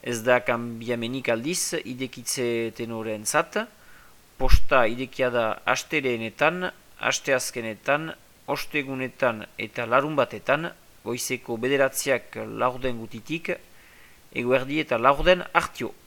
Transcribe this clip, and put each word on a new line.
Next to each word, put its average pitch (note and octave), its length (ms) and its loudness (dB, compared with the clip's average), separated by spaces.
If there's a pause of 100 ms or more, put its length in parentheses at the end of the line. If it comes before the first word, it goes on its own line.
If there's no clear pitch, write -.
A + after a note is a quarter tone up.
Ez A#2 220 -4
da B2 180 4
kanbiamenik A#2+ 880 -4
aldiz D3+ 540 -2
idekitze A#2+ 880 -4
tenorentzat, A2+ 880 -4 (800)
posta C3 500 10
idekia B2+ 400 -2
da A#2 160 0 (160)
asteleenetan, C3 1000 -2 (340)
asteazkenetan, C3 1120 -2 (400)
ostegunetan C3 920 -2 (100)
eta A2+ 320 -8
larunbatetan, C#3 880 0 (320)
goizeko A#2+ 580 -6
bederatziak C3+ 800 0 (180)
laurden B2 400 -2
gutitik, A2+ 560 -8 (800)
eguerdi C3 480 0
eta A#2+ 160 -2
laurden C#3+ 540 4
hartio. - 420 0 (120)